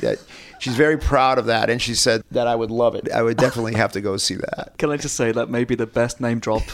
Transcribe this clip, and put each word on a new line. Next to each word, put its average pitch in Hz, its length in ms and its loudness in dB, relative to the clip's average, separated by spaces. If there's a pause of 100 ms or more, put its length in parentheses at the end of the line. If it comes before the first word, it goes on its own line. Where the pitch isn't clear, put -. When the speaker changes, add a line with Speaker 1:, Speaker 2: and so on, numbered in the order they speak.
Speaker 1:
that 57 160 0 (420)
she's 127 160 -6
very 151 220 4
proud 131 400 2
of 113 80 0
that, 110 240 2
and 120 120 0
she 120 120 -2
said 113 380 2
that 120 160 0
I 117 80 2
would 113 160 -4
love 113 240 2
it. - 160 -6
I 113 100 2
would 117 160 2
definitely 117 380 0
have 107 180 2
to 98 80 -4
go 98 160 -2
see - 180 -2
that. - 440 -8
Speaker 2:
Can 151 100 0
I 147 80 -2
just 143 180 -6
say 113 160 2
that 113 180 -2
may 123 160 0
be 120 100 0
the 113 120 -2
best 117 320 -2
name 117 200 0
drop 110 240 0 (100)